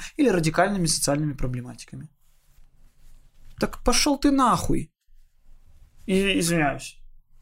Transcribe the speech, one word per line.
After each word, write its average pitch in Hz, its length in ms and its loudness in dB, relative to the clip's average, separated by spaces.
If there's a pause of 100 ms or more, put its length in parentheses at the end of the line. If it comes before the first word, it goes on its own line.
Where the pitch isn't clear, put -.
(160)
или 285 140 4
радикальными 180 560 2
социальными 147 480 0
проблематиками. 127 720 -8 (1500)
Так - 240 -4
пошёл 269 340 2
ты 285 120 2
нахуй! 247 600 2 (1160)
И, 190 340 2
извиняюсь. 160 580 -2 (440)